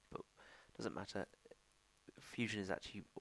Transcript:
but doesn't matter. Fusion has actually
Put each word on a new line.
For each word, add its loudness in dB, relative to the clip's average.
but -4
doesn't 2
matter. 0
Fusion 2
has 4
actually 0